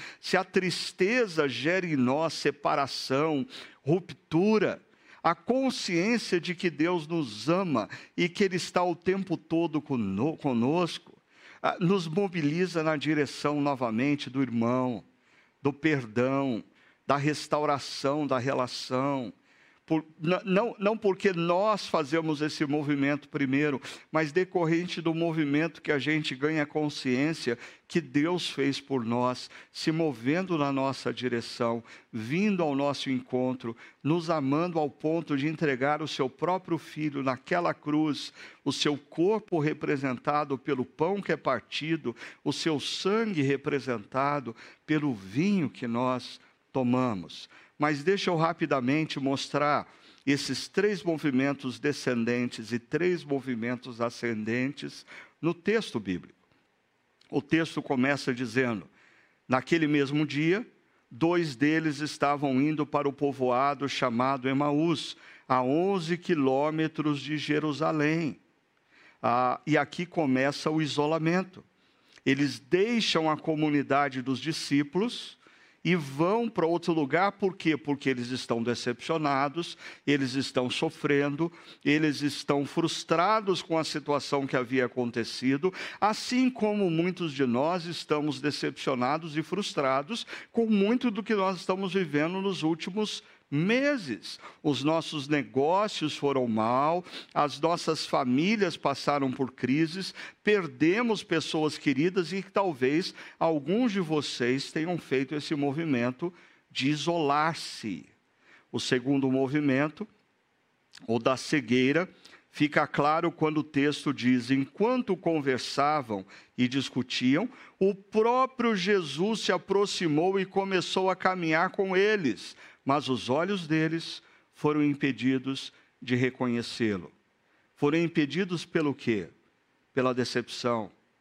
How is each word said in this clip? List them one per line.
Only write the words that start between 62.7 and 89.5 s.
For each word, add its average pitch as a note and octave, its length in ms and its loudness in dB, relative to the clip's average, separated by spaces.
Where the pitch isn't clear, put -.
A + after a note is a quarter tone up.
para C#3+ 220 0
o C#3 60 -4
povoado C3+ 720 0
chamado B2+ 580 0
Emaús, D3 680 2
a B2+ 140 4
onze E3+ 560 0
quilômetros D3+ 1000 0
de C#3+ 200 -6
Jerusalém." D3+ 1000 0
Ah, B2 440 2
e D3+ 120 4
aqui D3 260 -2
começa C#3+ 680 0
o D#3 120 2
isolamento. D#3+ 840 0
Eles C3+ 320 2
deixam F#3+ 720 2
a D3+ 80 0
comunidade C#3+ 840 0
dos B2+ 180 -2
discípulos D3+ 1040 -2
e E3+ 140 2
vão E3+ 520 0
para F3+ 180 0
outro E3+ 260 0
lugar, D#3+ 400 2
por F#3+ 240 -2
quê? D#3 180 0
Porque C#3 360 -2
eles B2 180 -2
estão A#2+ 340 -2
decepcionados, C#3+ 1160 -2
eles C#3 280 2
estão B2+ 340 0
sofrendo, C#3+ 800 0
eles D3 380 2
estão C#3+ 460 -2
frustrados E3+ 960 0
com D#3+ 160 -2
a D#3 60 0
situação C#3+ 640 -2
que C#3 100 -2
havia B2+ 280 2
acontecido, B2 880 -2
assim B3 520 2
como G#3 400 0
muitos E3 420 0
de C3+ 140 0
nós D#3 400 0
estamos D3+ 560 -2
decepcionados C#3+ 960 -2
e D#3+ 40 -2
frustrados D3+ 840 -2